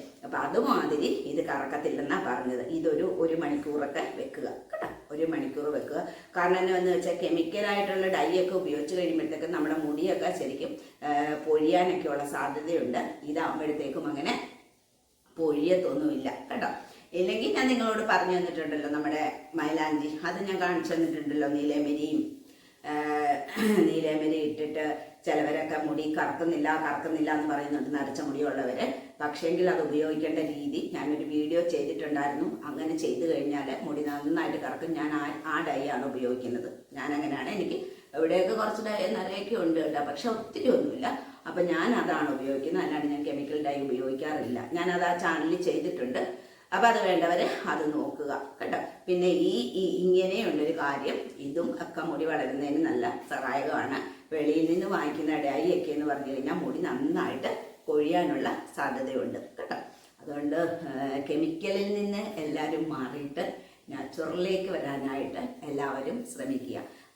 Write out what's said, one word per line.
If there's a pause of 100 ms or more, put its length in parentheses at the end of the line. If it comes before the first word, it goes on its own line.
(240)
അപ്പം
അതുമാതിരി (220)
ഇത് (100)
കറക്കത്തില്ലെന്നാ
പറഞ്ഞത്. (120)
ഇതൊരു, (160)
ഒരു
മണിക്കൂറൊക്കെ (160)
വെക്കുക (220)
കേട്ടോ. (240)
ഒരു
മണിക്കൂർ (120)
വെക്കുക. (360)
കാരണം
എന്നാന്ന്
വെച്ചാൽ
കെമിക്കലായിട്ടുള്ള
ഡൈ (140)
ഒക്കെ
ഉപയോഗിച്ച്
കഴിയുമ്പോഴത്തേക്കും
നമ്മുടെ
മുടിയൊക്കെ (100)
ശരിക്കും, (340)
ആ, (360)
പൊഴിയാനൊക്കെയുള്ള (100)
സാധ്യതയുണ്ട്. (300)
ഇതാകുമ്പോഴത്തേക്കും
അങ്ങനെ (1040)
പൊഴിയത്തൊന്നുമില്ല (200)
കേട്ടോ. (480)
ഇല്ലെങ്കിൽ
ഞാൻ
നിങ്ങളോട്
പറഞ്ഞു
തന്നിട്ടുണ്ടല്ലോ
നമ്മുടെ (380)
മൈലാഞ്ചി, (180)
അത് (100)
ഞാൻ
കാണിച്ചു
തന്നിട്ടുണ്ടല്ലോ.
നീലമരിയും, (720)
ആ, (960)
നീലമരി (100)
ഇട്ടിട്ട് (420)
ചിലവരൊക്കെ (100)
മുടി (140)
കറക്കുന്നില്ല, (160)
കറക്കുന്നില്ല
എന്ന്
പറയുന്നുണ്ട്,
നരച്ച
മുടിയുള്ളവര്. (360)
പക്ഷേങ്കിൽ
അത്
ഉപയോഗിക്കേണ്ട (140)
രീതി (140)
ഞാനൊരു (100)
വീഡിയോ (120)
ചെയ്തിട്ടുണ്ടായിരുന്നു. (220)
അങ്ങനെ
ചെയ്ത്
കഴിഞ്ഞാൽ (180)
മുടി
നന്നായിട്ട്
കറക്കും.
ഞാൻ
ആ, (280)
ആ (120)
ഡൈ (140)
ആണ്
ഉപയോഗിക്കുന്നത്. (260)
ഞാൻ
അങ്ങനെയാണ്.
എനിക്ക് (380)
എവിടെയൊക്കെ
കുറച്ച്
ഡൈ (220)
നരയൊക്കെ (100)
ഉണ്ട്
കേട്ടോ,
പക്ഷെ (100)
ഒത്തിരി
ഒന്നുമില്ല. (420)
അപ്പം
ഞാൻ (120)
അതാണ്
ഉപയോഗിക്കുന്നത്,
അല്ലാണ്ട്
ഞാൻ
കെമിക്കൽ
ഡൈ (100)
ഉപയോഗിക്കാറില്ല. (180)
ഞാനത്
ആ (100)
ചാനലിൽ
ചെയ്തിട്ടുണ്ട്. (540)
അപ്പം
അത്
വേണ്ടവര് (260)
അത് (120)
നോക്കുക (260)
കേട്ടോ. (280)
പിന്നെ (180)
ഈ, (260)
ഈ (180)
ഇങ്ങനെയുള്ളൊരു
കാര്യം, (300)
ഇതും (160)
ഒക്കെ
മുടി
വളരുന്നതിന്
നല്ല (280)
സഹായകമാണ്. (360)
വെളിയിൽ
നിന്ന്
വാങ്ങിക്കുന്ന (140)
ഡൈ (100)
ഒക്കെ
എന്ന്
പറഞ്ഞു
കഴിഞ്ഞാൽ
മുടി
നന്നായിട്ട് (380)
കൊഴിയാനുള്ള (280)
സാധ്യതയുണ്ട് (200)
കേട്ടോ. (440)
അതുകൊണ്ട്, (320)
ഏഹ്, (100)
കെമിക്കലിൽ (100)
നിന്ന് (200)
എല്ലാവരും (100)
മാറിയിട്ട് (480)
നാച്ചുറലിലേക്ക്
വരാനായിട്ട് (280)
എല്ലാവരും (140)
ശ്രമിക്കുക. (360)